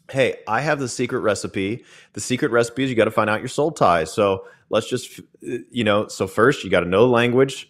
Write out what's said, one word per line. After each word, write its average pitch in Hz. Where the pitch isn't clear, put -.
"Hey, 127
I 113
have 151
the 127
secret 123
recipe. 101
The 107
secret 127
recipe 120
is 135
you 123
gotta 107
find 107
out 107
your 123
soul 156
tie. 87
So 98
let's 110
just, -
you 120
know, 104
so -
first 123
you 95
gotta 90
know 95
language, 123